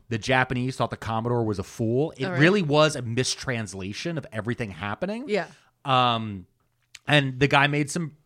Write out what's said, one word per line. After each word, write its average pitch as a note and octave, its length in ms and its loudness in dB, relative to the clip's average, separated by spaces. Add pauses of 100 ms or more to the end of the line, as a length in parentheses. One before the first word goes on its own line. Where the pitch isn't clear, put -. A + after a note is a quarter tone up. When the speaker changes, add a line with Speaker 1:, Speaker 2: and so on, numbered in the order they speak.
Speaker 1:
The A2+ 100 -2
Japanese B2+ 580 0
thought A#2 140 -2
the A#2 60 -12
Commodore A#2 480 0
was G#2+ 160 -2
a - 20 -2
fool. B2 540 -2
It C3+ 80 -4
Speaker 2:
All F#3+ 80 -2
right. B2+ 80 2
Speaker 1:
really F#3 220 6
was D3 340 4
a B2+ 60 -6
mistranslation A2+ 1160 -4
of - 140 -10
everything A2 380 -4
happening. A2 580 -6
Speaker 2:
Yeah. D4 180 -2 (380)
Speaker 1:
Um, A#2 600 0 (600)
and C#3 320 2
the C#3+ 100 4
guy C#3+ 200 4
made D3 220 -2
some, E3+ 220 -6 (140)